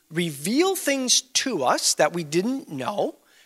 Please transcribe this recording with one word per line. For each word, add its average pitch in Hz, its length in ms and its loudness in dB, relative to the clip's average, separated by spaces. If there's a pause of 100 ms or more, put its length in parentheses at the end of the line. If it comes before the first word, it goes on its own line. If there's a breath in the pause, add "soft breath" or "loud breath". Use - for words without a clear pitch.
reveal 175 680 0
things 269 440 0
to 196 420 -2
us - 320 2
that 156 180 2
we 170 100 -4
didn't 190 460 -2
know 160 460 -4 (300 soft breath)